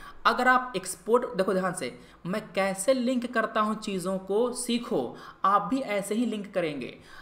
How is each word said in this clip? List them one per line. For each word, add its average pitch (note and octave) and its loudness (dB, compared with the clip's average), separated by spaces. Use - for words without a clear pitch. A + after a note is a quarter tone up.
अगर A#3 6
आप B3+ 4
export, A3+ 0
देखो F#3+ 2
ध्यान F#3 0
से, B2 -6
मैं G3+ -2
कैसे G3 2
link B3 2
करता A3 0
हूँ G#3+ 2
चीज़ों F#3+ -2
को, A3 2
सीखो, G#3 -2
आप G3 4
भी C4 -2
ऐसे G3+ -2
ही A#3 2
link G#3 -6
करेंगे। D3 -2